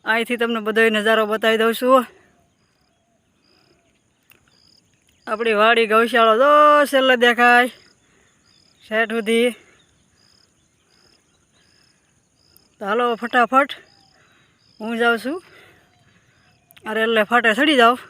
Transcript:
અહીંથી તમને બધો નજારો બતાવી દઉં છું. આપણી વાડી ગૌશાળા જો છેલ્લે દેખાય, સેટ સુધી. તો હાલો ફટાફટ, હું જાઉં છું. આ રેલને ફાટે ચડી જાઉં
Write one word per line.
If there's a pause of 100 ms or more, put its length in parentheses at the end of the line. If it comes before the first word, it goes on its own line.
અહીંથી
તમને
બધો
નજારો
બતાવી
દઉં
છું. (3250)
આપણી
વાડી
ગૌશાળા
જો (400)
છેલ્લે (100)
દેખાય, (1200)
સેટ
સુધી. (3250)
તો
હાલો (160)
ફટાફટ, (1080)
હું
જાઉં
છું. (1500)
આ
રેલને
ફાટે
ચડી
જાઉં (100)